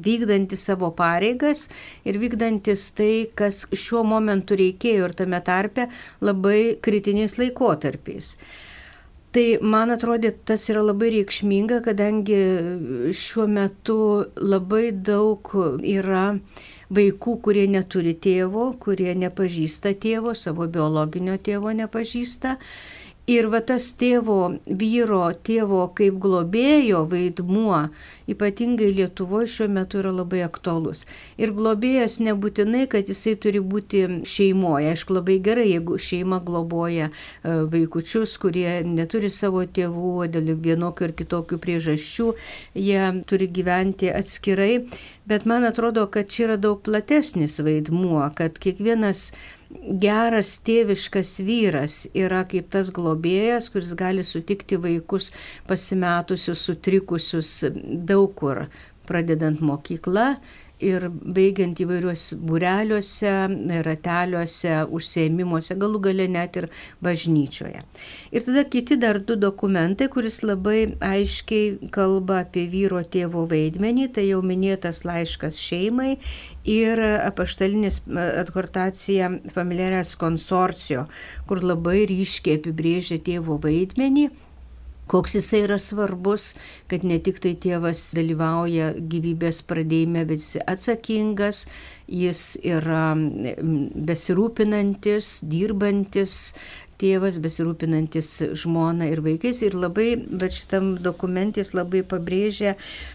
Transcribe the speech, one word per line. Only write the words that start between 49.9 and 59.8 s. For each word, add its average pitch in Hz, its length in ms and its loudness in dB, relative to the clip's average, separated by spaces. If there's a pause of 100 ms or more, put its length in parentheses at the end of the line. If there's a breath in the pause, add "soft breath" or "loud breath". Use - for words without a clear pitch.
geras 214 600 4
tėviškas 202 800 2
vyras 185 500 2 (160)
yra 185 380 0
kaip 180 240 -4
tas 190 200 0
globėjas, 180 800 0
kuris 175 240 -4
gali 185 300 0
sutikti 196 520 -2
vaikus 170 540 0 (360 loud breath)
pasimetusius, 180 1000 0
sutrikusius 180 880 0 (500)
daug 196 320 4
kur, 139 300 -4 (360 loud breath)
pradedant 160 600 0
mokykla 170 640 0 (500 loud breath)